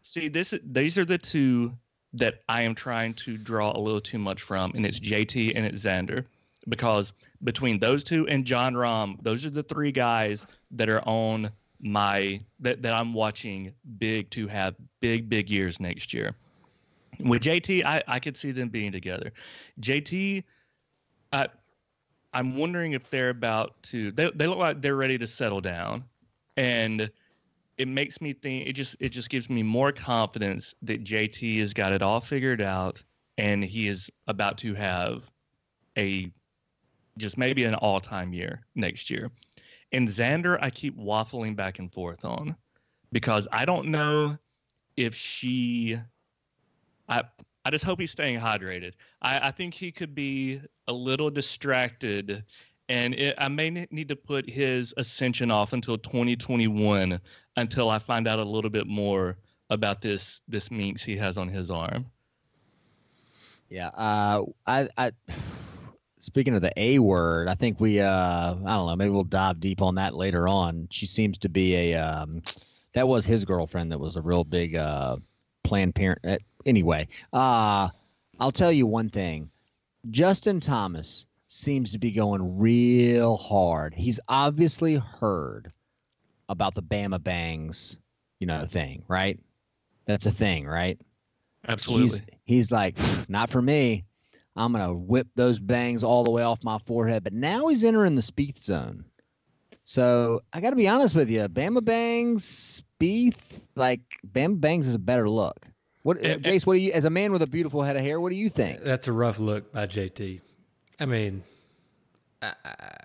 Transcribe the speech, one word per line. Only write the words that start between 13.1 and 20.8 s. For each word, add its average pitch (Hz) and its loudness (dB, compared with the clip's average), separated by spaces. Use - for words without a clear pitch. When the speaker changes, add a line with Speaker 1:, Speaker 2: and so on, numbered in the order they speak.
Speaker 1:
watching 104 -4
big 110 -2
to 110 -6
have 95 -4
big, 117 0
big 104 0
years 95 -2
next - -8
year. 53 -4
With 117 4
J 160 4
T, 185 0
I, 151 2
I 123 -2
could 135 -8
see 139 -8
them 123 -4
being 104 -4
together. 92 -8
J 135 0
T, 190 -4